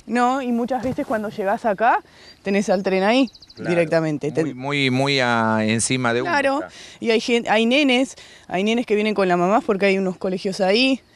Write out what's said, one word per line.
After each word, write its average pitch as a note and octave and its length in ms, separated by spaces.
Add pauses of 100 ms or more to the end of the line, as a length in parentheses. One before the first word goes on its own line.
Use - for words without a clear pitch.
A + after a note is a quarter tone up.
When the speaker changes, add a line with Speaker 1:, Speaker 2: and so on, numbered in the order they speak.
Speaker 1:
No, B3 340
y B3 120
muchas A#3 320
veces C4 240
cuando G#3+ 200
llegás G#3 360
acá, A#3 340 (460)
tenés G3+ 260
al F#3+ 140
tren F#3+ 180
ahí, A#3 260 (280)
Speaker 2:
Claro, - 140
Speaker 1:
directamente. D#3+ 580
Speaker 2:
muy, B2 60 (100)
Speaker 1:
Ten- C3+ 120
Speaker 2:
muy, C#3 340
muy C3+ 280
a-, A2+ 460
encima A#2 500
de B2 80
uno F4 80
Speaker 1:
Claro, C#4 320
Speaker 2:
está. - 100 (280)
Speaker 1:
y A3+ 100
hay A3+ 100
gen-, A#3 300
hay A3+ 160
nenes, C4 480 (320)
hay F3+ 160
nenes A#3 240
que G#3 80
vienen G#3 220
con G3 100
la F3 100
mamá F#3+ 240
porque G3 260
hay F#3+ 120
unos F#3 180
colegios F#3+ 440
ahí, A#3 400 (160)